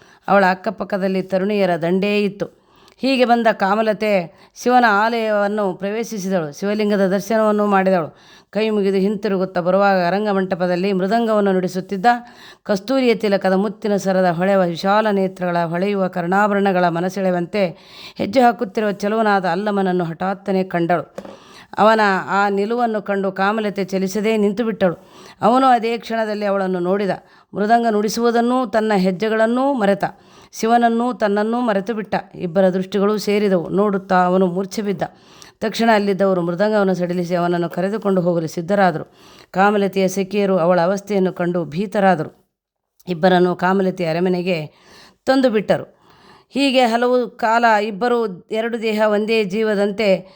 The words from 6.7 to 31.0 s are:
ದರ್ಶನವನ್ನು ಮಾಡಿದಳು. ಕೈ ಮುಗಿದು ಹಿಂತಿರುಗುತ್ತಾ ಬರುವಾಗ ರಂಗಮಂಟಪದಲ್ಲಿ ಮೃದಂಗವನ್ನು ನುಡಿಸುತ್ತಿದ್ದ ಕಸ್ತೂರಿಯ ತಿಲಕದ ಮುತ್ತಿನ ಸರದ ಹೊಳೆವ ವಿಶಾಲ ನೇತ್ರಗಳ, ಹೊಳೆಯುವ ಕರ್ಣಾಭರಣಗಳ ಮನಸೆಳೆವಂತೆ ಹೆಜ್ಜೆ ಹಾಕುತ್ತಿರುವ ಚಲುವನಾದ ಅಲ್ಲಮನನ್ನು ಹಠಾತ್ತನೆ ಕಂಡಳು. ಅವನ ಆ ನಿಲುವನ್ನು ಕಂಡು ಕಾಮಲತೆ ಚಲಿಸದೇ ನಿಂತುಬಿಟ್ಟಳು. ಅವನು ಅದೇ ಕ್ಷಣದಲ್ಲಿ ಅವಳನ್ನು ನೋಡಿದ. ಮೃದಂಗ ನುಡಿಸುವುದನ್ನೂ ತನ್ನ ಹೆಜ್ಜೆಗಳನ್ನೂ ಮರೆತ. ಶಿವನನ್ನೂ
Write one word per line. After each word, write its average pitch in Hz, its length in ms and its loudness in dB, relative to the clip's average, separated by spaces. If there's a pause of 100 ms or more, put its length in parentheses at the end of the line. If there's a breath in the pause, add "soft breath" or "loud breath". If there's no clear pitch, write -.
ದರ್ಶನವನ್ನು 208 600 0
ಮಾಡಿದಳು. 190 500 0 (320 loud breath)
ಕೈ 220 200 -2
ಮುಗಿದು 196 280 0
ಹಿಂತಿರುಗುತ್ತಾ 190 640 -2
ಬರುವಾಗ 185 520 2
ರಂಗಮಂಟಪದಲ್ಲಿ 190 800 0
ಮೃದಂಗವನ್ನು 202 600 0
ನುಡಿಸುತ್ತಿದ್ದ 185 520 -2 (580 loud breath)
ಕಸ್ತೂರಿಯ 226 520 0
ತಿಲಕದ 190 380 0
ಮುತ್ತಿನ 202 420 -2
ಸರದ 185 300 0
ಹೊಳೆವ 185 360 2
ವಿಶಾಲ 190 500 0
ನೇತ್ರಗಳ, 185 540 -2
ಹೊಳೆಯುವ 185 420 -2
ಕರ್ಣಾಭರಣಗಳ 190 800 0
ಮನಸೆಳೆವಂತೆ 180 800 -2 (500 loud breath)
ಹೆಜ್ಜೆ 233 240 0
ಹಾಕುತ್ತಿರುವ 220 500 2
ಚಲುವನಾದ 202 540 0
ಅಲ್ಲಮನನ್ನು 185 580 0
ಹಠಾತ್ತನೆ 190 600 -4
ಕಂಡಳು. 170 520 -2 (600 loud breath)
ಅವನ 220 240 4 (260)
ಆ 202 220 0
ನಿಲುವನ್ನು 220 520 -2
ಕಂಡು 196 300 -4
ಕಾಮಲತೆ 202 520 -2
ಚಲಿಸದೇ 196 540 -2
ನಿಂತುಬಿಟ್ಟಳು. 208 580 0 (460 loud breath)
ಅವನು 254 260 4
ಅದೇ 233 300 2
ಕ್ಷಣದಲ್ಲಿ 214 480 -4
ಅವಳನ್ನು 190 340 0
ನೋಡಿದ. 190 300 0 (440 soft breath)
ಮೃದಂಗ 233 360 2
ನುಡಿಸುವುದನ್ನೂ 233 760 0
ತನ್ನ 220 300 -2
ಹೆಜ್ಜೆಗಳನ್ನೂ 220 800 0
ಮರೆತ. 196 300 0 (480 loud breath)
ಶಿವನನ್ನೂ 233 640 2